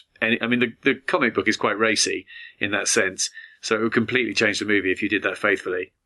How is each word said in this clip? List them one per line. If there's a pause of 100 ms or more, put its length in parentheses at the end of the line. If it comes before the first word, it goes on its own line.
(200)
any,
I
mean,
the,
the
comic
book
is
quite
racy (320)
in
that
sense, (320)
so
it
would
completely
change
the
movie
if
you
did
that
faithfully. (140)